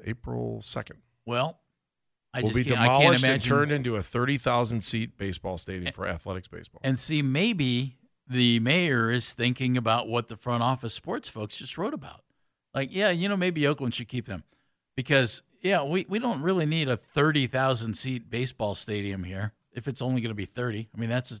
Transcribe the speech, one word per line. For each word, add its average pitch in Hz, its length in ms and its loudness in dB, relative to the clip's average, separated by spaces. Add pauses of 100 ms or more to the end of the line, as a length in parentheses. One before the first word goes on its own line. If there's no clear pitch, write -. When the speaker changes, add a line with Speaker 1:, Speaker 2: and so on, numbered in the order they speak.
Speaker 1:
April 120 580 -6
second. - 360 -10 (260)
Speaker 2:
Well, 127 360 -2 (720)
I 127 100 -4
Speaker 1:
Will 110 80 0
Speaker 2:
just 110 80 0
Speaker 1:
be 123 80 2
Speaker 2:
can't, 123 140 2
I 120 60 6
can't 127 140 6
Speaker 1:
demolished 127 240 6
and 131 80 4
Speaker 2:
imagine 123 180 0
Speaker 1:
turned 143 220 2
into 123 240 0
a 98 60 0
thirty 127 360 0
thousand 120 440 0
seat - 340 -4
baseball 92 420 -6
stadium 92 300 -8
Speaker 2:
A- 92 40 -6
Speaker 1:
for 95 140 -8
athletics 92 400 -6
baseball. - 380 -18
Speaker 2:
And 135 140 2
see, 151 240 0
maybe 135 760 2 (320)
the 123 320 6
mayor 127 500 4
is 120 240 0
thinking 123 420 0
about 117 300 2
what 117 220 -2
the 113 80 -14
front 120 260 -2
office 120 320 0
sports - 340 -6
folks 107 300 -8
just - 200 -10
wrote 214 160 -4
about. - 280 -14 (520)
Like, 139 200 -4
yeah, 196 160 2
you 175 180 0
know, 202 80 0
maybe 175 300 2
Oakland 139 280 0
should 120 140 -8
keep 123 180 -6
them 90 180 -10 (520)
because, 131 460 2 (200)
yeah, 180 200 2
we, 160 260 0
we 202 120 -2
don't 220 220 -2
really 175 240 2
need 156 220 2
a 123 80 2
thirty 143 520 2
thousand 127 460 0
seat 127 360 -4
baseball 117 460 -2
stadium 101 480 -4
here 95 280 -6 (200)
if 120 160 -10
it's 120 140 -6
only 127 180 0
gonna 113 140 -4
be 101 100 -6
thirty. 113 500 -4
I - 40 -10
mean, 113 120 -2
that's, 120 300 -4